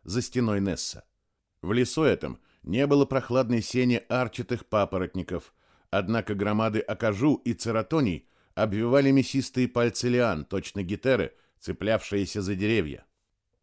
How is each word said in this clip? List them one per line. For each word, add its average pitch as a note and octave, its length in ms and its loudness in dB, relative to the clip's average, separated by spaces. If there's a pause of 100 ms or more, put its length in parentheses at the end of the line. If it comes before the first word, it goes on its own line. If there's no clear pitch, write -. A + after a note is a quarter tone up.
за A2 180 -2
стеной A2+ 380 0
Несса. - 440 -4 (580)
В F2+ 100 -2
лесу B2 300 2
этом E2+ 360 2 (240)
не B2 240 0
было C#3+ 200 6
прохладной A#2+ 560 0
сени B2 460 0
арчатых A#2+ 580 -4
папоротников, F#2 880 -4 (360)
однако G#2 440 -2
громады G#2+ 460 0
акажу A2+ 640 0
и A#2+ 100 -2
цератоний A2+ 720 -2 (260)
обвивали A#2+ 560 2
мясистые C3 580 2
пальцы A#2+ 400 0
лиан, A#2 360 0
точно G2 380 -6
гетеры, G2 500 0 (260)
цеплявшиеся G2+ 840 -2
за F#2+ 120 -2
деревья, F#2+ 500 -2 (580)